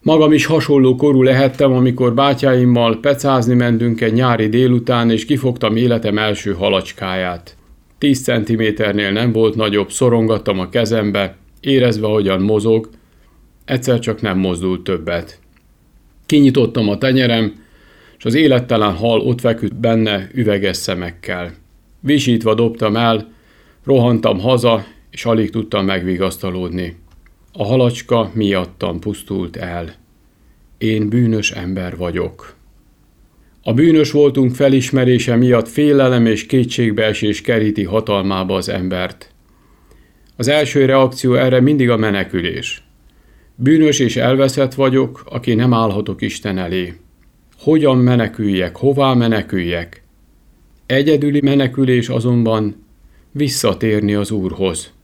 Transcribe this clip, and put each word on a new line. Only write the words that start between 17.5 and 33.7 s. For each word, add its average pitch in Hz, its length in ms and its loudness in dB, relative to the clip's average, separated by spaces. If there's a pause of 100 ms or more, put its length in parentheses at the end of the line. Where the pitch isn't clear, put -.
s - 80 -18
az 113 100 0
élettelen 123 580 2
hal 110 260 0
ott 120 200 -2
feküdt 113 360 -2
benne 110 580 -2
üveges 101 440 -2
szemekkel. 90 760 -8 (460)
Visítva 120 540 0
dobtam 110 420 0
el, 113 380 0 (500)
rohantam 117 560 2
haza, 113 460 0 (240)
és - 160 -14
alig 113 240 0
tudtam 107 360 -4
megvigasztalódni. 90 1120 -4 (640)
A 107 60 -2
halacska 120 680 0
miattam 95 680 -4
pusztult 92 560 -8
el. 85 380 -10 (840)
Én 110 320 -2
bűnös 113 420 0
ember 90 460 -8
vagyok. 87 580 -8 (1080)
A 120 100 -2